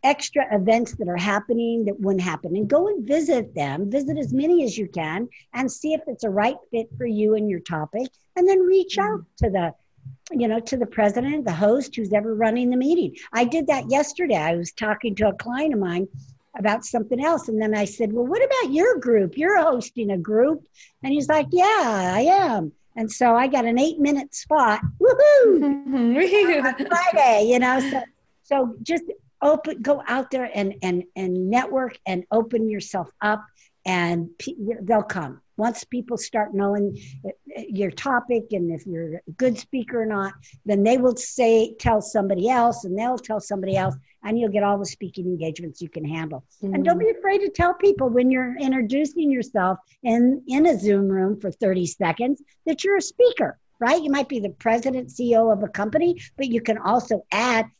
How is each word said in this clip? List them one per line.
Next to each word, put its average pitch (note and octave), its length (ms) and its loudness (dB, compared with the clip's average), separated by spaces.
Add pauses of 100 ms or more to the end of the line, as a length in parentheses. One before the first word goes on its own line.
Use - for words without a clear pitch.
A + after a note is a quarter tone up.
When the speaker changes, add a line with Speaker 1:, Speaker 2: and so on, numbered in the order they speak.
Speaker 1:
extra C#4 400 0 (120)
events A3 400 2
that G3 120 -6
are F3 100 -4
happening A3+ 680 -2
that G3+ 140 -4
wouldn't F#3+ 240 0
happen. F3 320 -4
And G#3 120 -2
go D#4 200 2
and F4 200 -4
visit C#4+ 460 0
them, D#3 380 -4
visit C#4+ 260 -2
as B3 160 -4
many D#4 300 2
as G#3 120 -4
you G#3 120 -6
can, E3+ 420 -6 (240)
and B3+ 180 -4
see D4+ 220 -4
if D#4 140 -2
it's B3 160 -10
a A3 80 -2
right G#3 260 0 (140)
fit A3+ 260 -4
for B3 80 -6
you G#3+ 300 2
and G#3+ 120 0
your F3+ 120 -2
topic, F3 480 -6 (280)
and F4+ 120 4
then F#4+ 120 6
reach F#4 380 2
Speaker 2:
Mm-hmm. G#4 160 0
Speaker 1:
out G4+ 120 -8 (120)
to A#3 140 0
the, E3+ 220 -2 (580)
you A#3+ 160 0
know, A3 140 0
to A#3+ 160 -6
the A#3+ 100 -2
president, A#3+ 580 0
the G3+ 80 -2
host, G#3 420 0
who's G3+ 160 -4
ever G#3+ 220 0
running A3+ 380 0
the B3+ 60 0
meeting. C#4 380 0 (180)
I A#3 100 2
did C#4 240 0
that C4 240 0
yesterday. C#4+ 460 0
I D#3+ 180 0
was E3+ 160 -6
talking G#3+ 460 -4
to G#3+ 100 2
a G3 60 2
client C4 420 -4
of G#3 40 0
mine F3+ 280 -2 (500)
about G#3+ 260 0
something A#3+ 400 -4
else, D#4+ 240 0
and G#3+ 140 -2
then G#3+ 120 0
I G#3 120 0
said, G#3 260 -4
"Well, A#3+ 140 -2
what G4+ 180 0
about B4+ 300 0
your F#4+ 240 4
group? A3 400 2
You're F4 240 2
hosting A#3+ 500 -2
a F#3+ 60 -2
group." A3+ 460 0 (380)
And C4+ 120 -2
he's C#4+ 160 -2
like, D4+ 220 2
"Yeah, F4+ 140 4
I A3 640 2
am." B3+ 440 2 (240)
And A3 120 -4
so A#3 260 4
I B3 120 4
got C4 160 0
an A#3 160 2
eight-minute C#4+ 560 0
spot. B3 460 2 (180)
Woohoo! A4 840 6
Speaker 2:
<laughs> - 20 -10
Woohoo! D4 800 2
Speaker 1:
On C4+ 220 -4
Friday, D#4+ 600 4
you B3 120 4
know, B3+ 200 2
so, C4+ 240 -2 (400)
so B3+ 400 0
just E4+ 220 -4 (360)
open, D4+ 400 0
go C#4 260 0
out B3+ 220 -2
there B3+ 240 -4
and, G3+ 280 -4
and, F3+ 220 -2 (120)
and F#3 340 -2
network B3+ 560 -2
and F3+ 260 -4
open A3+ 380 0
yourself G3 400 -6 (120)
up, G#3+ 240 -2 (400)
and F3 520 -2
pe-, - 180 -10 (260)
they'll G#3 220 2
come. D3+ 360 -8 (160)
Once A3+ 300 -4
people A#3+ 320 -6
start G#3+ 360 -4
knowing, G3+ 440 -2 (280)
uh, F#3+ 40 -8 (400)
your G3 220 -2
topic A#3+ 600 -2
and F3 200 -2
if D#3+ 140 -10
you're E3 300 -8
a E3+ 220 -16
good B3+ 200 0
speaker A#3+ 440 -6
or A3 40 -2
not, G3 280 -4 (320)
then G3+ 180 2
they A#3 140 4
will B3 180 2
say, A3+ 640 2
tell A3+ 220 2
somebody G3 480 -2
else, A#3+ 340 2
and F#3+ 140 -6
they'll A#3+ 200 -2
tell A3 220 -6
somebody F#3+ 380 -4
else, F#3+ 180 -2 (280)
and A3 160 -2
you'll A3+ 120 0
get G3+ 120 2
all G3+ 140 2
the G3 80 -4
speaking F#3 400 -10
engagements D#3+ 560 -6
you E3 80 -10
can D#3 160 -10
handle. D3+ 380 -8 (180)
And G3 240 0
don't F4 120 4
Speaker 2:
Mm-hmm. A4 140 2
Speaker 1:
be F4+ 60 -2
afraid G4 220 2
to G4+ 100 -2
tell F4 260 2
people F#4+ 340 2
when B3 220 2
you're B3+ 280 -2
introducing C#4 720 0
yourself F#3+ 480 0 (240)
in, A#3+ 440 2
in C#4 200 2
a C#4+ 120 4
Zoom G3 280 2
room F#3+ 320 0
for F#3+ 120 -6
thirty F#3 360 0
seconds A3+ 540 -2 (260)
that D#4+ 160 -2
you're G4 140 2
a E4+ 40 0
speaker, - 580 0 (200)
right? C#4+ 220 2
You D4+ 100 -2
might C#4 180 -2
be B3+ 100 -4
the G3+ 120 -4
president, B3 600 -2
C A#3+ 200 -2
E A3+ 60 6
O A3+ 120 6
of G#3 140 2
a G3+ 40 -4
company, D#4 540 0 (160)
but C#4 100 -4
you A3+ 140 0
can A3+ 160 0
also G#3 540 -2
add A3+ 340 0 (140)